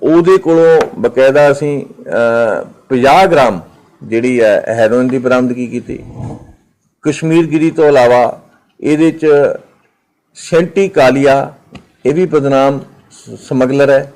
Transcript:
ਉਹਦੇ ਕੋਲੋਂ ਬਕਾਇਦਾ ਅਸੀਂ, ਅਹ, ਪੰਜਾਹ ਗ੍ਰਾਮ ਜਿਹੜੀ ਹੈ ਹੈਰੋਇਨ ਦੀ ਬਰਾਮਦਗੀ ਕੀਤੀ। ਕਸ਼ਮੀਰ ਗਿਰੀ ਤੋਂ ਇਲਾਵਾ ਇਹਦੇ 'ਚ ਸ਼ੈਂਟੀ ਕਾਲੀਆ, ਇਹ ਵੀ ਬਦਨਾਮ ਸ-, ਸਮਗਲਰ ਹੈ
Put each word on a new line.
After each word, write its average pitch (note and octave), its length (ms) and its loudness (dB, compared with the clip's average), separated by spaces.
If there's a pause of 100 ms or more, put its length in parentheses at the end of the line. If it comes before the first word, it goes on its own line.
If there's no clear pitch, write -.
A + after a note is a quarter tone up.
ਉਹਦੇ E3+ 360 2
ਕੋਲੋਂ E3 440 2 (180)
ਬਕਾਇਦਾ C3+ 520 2
ਅਸੀਂ, C#3+ 340 -4
ਅਹ, A#2 800 -4 (240)
ਪੰਜਾਹ C3+ 380 2
ਗ੍ਰਾਮ B2 340 0 (420)
ਜਿਹੜੀ A#2 380 -2
ਹੈ G#2 280 2
ਹੈਰੋਇਨ A#2 380 0
ਦੀ C3 100 -4
ਬਰਾਮਦਗੀ B2 500 -2
ਕੀਤੀ। A#2+ 320 -12 (1040)
ਕਸ਼ਮੀਰ D#3+ 440 -2
ਗਿਰੀ D#3 260 -2
ਤੋਂ D#3 140 0
ਇਲਾਵਾ B2 580 2 (380)
ਇਹਦੇ D3+ 300 0
'ਚ D#3 160 -4 (1080)
ਸ਼ੈਂਟੀ F3+ 540 -2
ਕਾਲੀਆ, C3+ 640 0 (520)
ਇਹ C#3 80 0
ਵੀ F3+ 120 0
ਬਦਨਾਮ C#3 540 0 (320)
ਸ-, - 380 -20
ਸਮਗਲਰ C3+ 400 0
ਹੈ C3+ 260 0